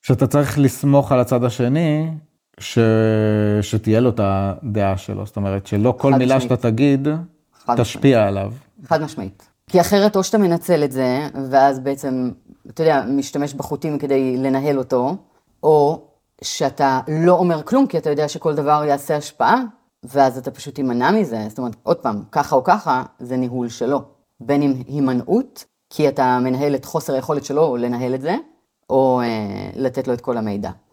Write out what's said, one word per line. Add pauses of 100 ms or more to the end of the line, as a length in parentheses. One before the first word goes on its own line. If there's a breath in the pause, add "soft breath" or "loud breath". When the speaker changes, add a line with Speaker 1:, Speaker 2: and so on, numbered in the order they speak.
Speaker 1:
שאתה
צריך
לסמוך
על
הצד
השני, (500)
ש-, (840)
שתהיה
לו
את
הדעה
שלו.
זאת
אומרת,
שלא
כל
Speaker 2:
חד
Speaker 1:
מילה
Speaker 2:
משמעית. (100)
Speaker 1:
שאתה
תגיד, (560)
Speaker 2:
חד
Speaker 1:
תשפיע
Speaker 2:
משמעית. (100)
Speaker 1:
עליו. (320)
Speaker 2:
חד
משמעית. (180)
כי
אחרת,
או
שאתה
מנצל
את
זה, (220)
ואז
בעצם, (400)
אתה
יודע,
משתמש
בחוטים
כדי
לנהל
אותו, (460)
או (400)
שאתה
לא
אומר
כלום,
כי
אתה
יודע
שכל
דבר
יעשה
השפעה, (420)
ואז
אתה
פשוט
תימנע
מזה.
זאת
אומרת,
עוד
פעם, (100)
ככה
או
ככה, (160)
זה
ניהול
שלו. (380)
בין
אם (120)
הימנעות, (260)
כי
אתה
מנהל
את
חוסר
היכולת
שלו
לנהל
את
זה, (540)
או,
אה, (480)
לתת
לו
את
כל
המידע. (220)